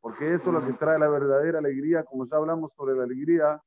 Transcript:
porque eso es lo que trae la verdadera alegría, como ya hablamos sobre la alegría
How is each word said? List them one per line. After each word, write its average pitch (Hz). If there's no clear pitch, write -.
porque 147
eso 180
es 170
lo 147
que 131
trae 156
la 151
verdadera 147
alegría, 147
como 131
ya 151
hablamos 156
sobre 135
la 123
alegría 151